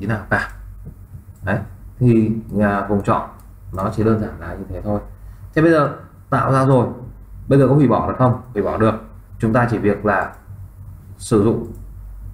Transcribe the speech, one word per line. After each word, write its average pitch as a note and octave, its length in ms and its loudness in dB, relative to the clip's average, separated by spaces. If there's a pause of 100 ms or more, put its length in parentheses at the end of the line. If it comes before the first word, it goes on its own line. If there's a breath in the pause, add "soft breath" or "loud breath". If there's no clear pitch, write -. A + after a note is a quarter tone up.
tí G2+ 60 -10
nào A2 140 -2 (100)
cả. G2+ 180 0 (960)
Đấy, G2 140 0 (400)
thì, A2+ 340 4 (280)
à, G2+ 280 0
vùng G2+ 140 0
chọn G#2+ 260 -2 (440)
nó F#2+ 240 -4
chỉ A2 80 2
đơn A2 160 4
giản G2+ 100 -4 (100)
là E2+ 140 -10
như F#2+ 140 -12
thế F2+ 140 -10
thôi. G#2 180 -4 (540 loud breath)
Thế D#3 80 2
bây E3 80 6
giờ D3+ 260 2 (340)
tạo B2+ 220 0
ra C3+ 140 4
rồi, C3 200 6 (600)
bây C3+ 100 6
giờ C3+ 100 8
có C3 60 4
hủy C#3+ 140 6
bỏ G2 200 2
được F#2+ 100 -2
không? B2+ 220 4 (120)
Hủy G#2 100 0
bỏ E2+ 160 -2
được. A2 160 4 (440)
Chúng A2+ 140 0
ta A#2+ 180 4
chỉ G#2 80 2
việc G2+ 280 0
là G2 260 0 (880)
sử G#2 240 4
dụng - 220 0 (680)